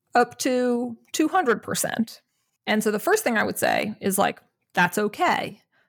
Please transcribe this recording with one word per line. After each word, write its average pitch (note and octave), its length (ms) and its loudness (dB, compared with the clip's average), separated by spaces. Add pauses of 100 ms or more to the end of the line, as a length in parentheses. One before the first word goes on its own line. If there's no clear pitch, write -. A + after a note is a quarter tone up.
(140)
up A#3+ 240 2
to B3 580 0 (160)
two D#4 160 2
hundred C#4 340 2
percent. - 600 -4 (440)
And G#3+ 160 2
so G#3+ 80 0
the G#3 80 0
first G#4+ 260 0
thing A#3 120 0
I G#3 80 0
would - 140 -4
say A#1+ 420 0
is, G3 180 0
like, - 220 0 (340)
that's F3+ 240 2
okay. G#3 640 -2 (280)